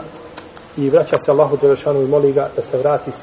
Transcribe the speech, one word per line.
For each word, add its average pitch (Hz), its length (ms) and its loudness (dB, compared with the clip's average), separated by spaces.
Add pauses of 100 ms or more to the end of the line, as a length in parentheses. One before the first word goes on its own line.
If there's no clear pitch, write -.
(760)
i 139 120 0
vraća 151 300 2
se - 120 0
Allahu 143 260 2
Đelešanu 139 440 2
i 131 60 2
moli 143 240 2
ga 135 240 0
da 123 60 -2
se - 160 -6
vrati 139 340 -2 (120)